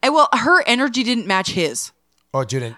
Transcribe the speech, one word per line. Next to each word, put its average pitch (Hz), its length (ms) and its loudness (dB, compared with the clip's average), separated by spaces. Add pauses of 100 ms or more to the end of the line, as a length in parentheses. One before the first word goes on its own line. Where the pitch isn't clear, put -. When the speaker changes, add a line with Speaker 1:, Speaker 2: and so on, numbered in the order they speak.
Speaker 1:
and, 269 120 0
well, 311 200 6
her 254 320 2
energy 247 380 0
didn't 233 240 -2
match 190 220 0
his. 156 420 -4 (420)
Speaker 2:
Oh, 135 120 -2
dude, 127 180 -4
and, 113 140 -10